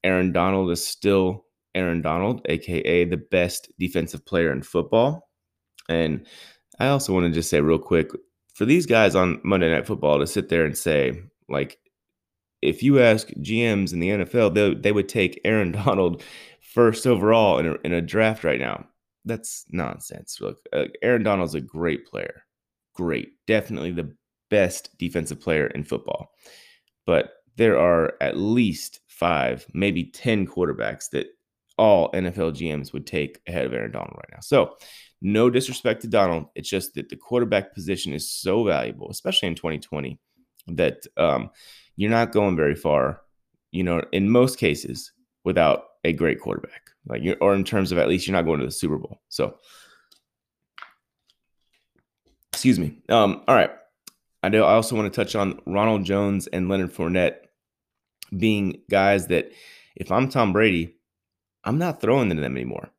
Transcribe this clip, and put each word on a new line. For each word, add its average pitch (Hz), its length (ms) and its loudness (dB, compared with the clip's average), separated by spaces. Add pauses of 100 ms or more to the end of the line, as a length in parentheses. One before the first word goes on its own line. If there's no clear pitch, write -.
Aaron 92 280 2
Donald 92 400 0
is 85 140 -4
still 98 600 0 (300)
Aaron 87 260 -2
Donald, 92 440 -2
A 80 120 -2
K 82 220 -4
A 87 260 2
the 87 120 -4
best - 600 -2
defensive 85 480 -4
player 85 260 0
in 67 120 -6
football. 117 680 0 (580)
And 82 380 -2 (540)
I 127 80 0
also 139 260 0
wanna 87 160 2
just 80 220 -2
say 76 100 4
real 80 160 4
quick, 80 320 0 (440)
for 104 120 -2
these 156 200 4
guys 110 300 4
on 92 300 2
Monday 90 260 2
Night 73 160 0
Football 73 320 2
to 73 80 0
sit - 220 -4
there 85 160 2
and 76 120 -4
say, 73 440 0 (260)
like, 69 320 -6 (840)
if - 220 0
you 139 160 6
ask 113 300 6 (100)
G 110 240 -2 (100)
Ms 95 200 0
in 85 80 -2
the 90 80 0
N 104 100 0
F 90 160 -4
L, 110 140 4
they, 98 240 2
they - 180 0
would 101 160 0
take - 380 -2
Aaron 104 260 0
<laughs> 101 120 -4
Donald 95 400 0 (380)
first 117 460 2
overall 107 500 4
in 80 100 0
a, 80 80 -4 (100)
in 85 80 -2
a 85 80 0
draft 110 420 0
right 71 160 0
now. 50 260 -6 (380)
That's - 460 -10
nonsense. - 720 -10
Look, 50 180 -8 (140)
uh, - 120 0 (160)
Aaron 117 220 2
Donald's 92 320 0
a 73 60 -4
great 80 440 -4
player. - 380 -12 (500)
Great. 80 380 -4 (160)
Definitely 101 440 -2
the 82 220 -8 (360)
best 95 480 0
defensive 85 420 -6
player 78 280 0
in 73 180 -6
football. - 460 -8 (720)
But 85 260 2 (240)
there 110 240 4
are 85 400 2
at 71 160 -2
least 104 720 -2
five, 69 640 -2
maybe 90 300 -2
ten 107 420 -4
quarterbacks 55 680 -4
that - 160 -4 (500)
all 98 360 6
N 92 120 -2
F 90 120 -6
L 82 140 -2
G 76 240 -6
Ms 69 160 -10
would - 160 -12
take - 400 -6
ahead 85 180 -4
of 62 80 -6
Aaron 57 180 -8
Donald 50 260 -10
right 50 160 -20
now. - 80 -20
So - 340 2 (460)
no 107 280 4
disrespect 127 520 -2
to 117 60 -12
Donald. 92 380 0 (100)
It's - 140 -12
just 95 240 -4
that - 160 -10
the - 80 -14
quarterback 113 560 -2
position 87 400 -6
is 78 180 -8
so 101 320 -2
valuable, 62 460 -4
especially 98 400 -4
in 82 60 -6
twenty 80 220 -6
twenty, 71 400 -10 (500)
that, 82 380 -2 (120)
um, 71 320 0 (480)
you're 104 120 -2
not 117 220 0
going 101 240 2
very 76 200 2
far, 73 440 0 (520)
you 92 120 -2
know, 87 180 0 (120)
in 98 160 2
most 123 280 4
cases 71 540 -2 (320)
without 85 400 2 (220)
a 85 80 2
great 78 260 0
quarterback. - 520 -10 (140)
Like, 60 160 -6
you're, 85 200 -2
or 98 120 4
in 98 120 0
terms 95 260 -2
of 87 60 0
at 64 100 4
least 90 180 0
you're 92 120 0
not 85 80 0
going 78 160 0
to 62 40 -4
the 67 60 -6
Super 73 260 -4
Bowl. - 300 -12
So, - 300 -4 (3000)
excuse 123 260 2
me. 78 300 -6
Um, 107 400 4
all 135 60 8
right. 101 160 4 (720)
I 92 40 0
do, 107 160 4
I 98 120 6
also 113 200 2
wanna 104 140 0
touch 101 260 -4
on 101 300 -2
Ronald 101 400 0
Jones 98 420 -2
and 90 220 -4
Leonard 95 240 -2
Fournette 87 460 0 (1000)
being 101 420 0 (100)
guys 98 380 2
that - 240 -2 (460)
if - 120 -12
I'm 123 200 0
Tom 110 240 0
Brady, 90 420 2 (680)
I'm 120 120 -2
not 170 220 -4
throwing 120 300 2
to 85 60 -2
them 67 200 -4
anymore. 62 420 -8